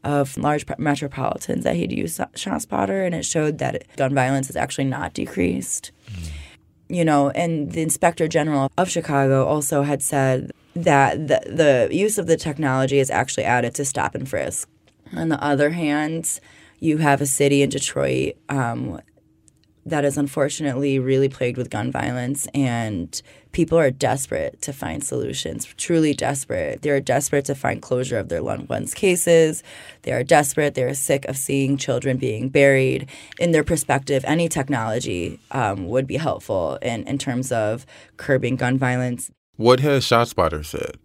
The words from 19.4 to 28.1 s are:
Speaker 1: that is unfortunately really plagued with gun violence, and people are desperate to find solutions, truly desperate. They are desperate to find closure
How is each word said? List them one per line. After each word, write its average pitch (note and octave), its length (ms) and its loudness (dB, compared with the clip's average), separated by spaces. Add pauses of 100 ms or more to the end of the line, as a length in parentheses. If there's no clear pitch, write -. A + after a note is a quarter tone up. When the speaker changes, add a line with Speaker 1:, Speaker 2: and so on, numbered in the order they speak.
Speaker 1:
that D3 220 -2
is C#3+ 100 0
unfortunately C#3 840 0
really C3+ 280 2
plagued B2 300 -2
with B2 140 -6
gun A2 200 -2
violence, B2 640 -4
and A#2 680 -2 (320)
people E3 280 2
are C#3+ 100 4
desperate C3+ 720 -4
to - 100 -8
find - 320 -8
solutions, - 640 -6 (100)
truly D#3+ 380 2
desperate. C3+ 680 -4
They D3 80 0
are C#3 80 2
desperate C#3 460 0
to C#3 100 -2
find - 260 -4
closure B2 380 -2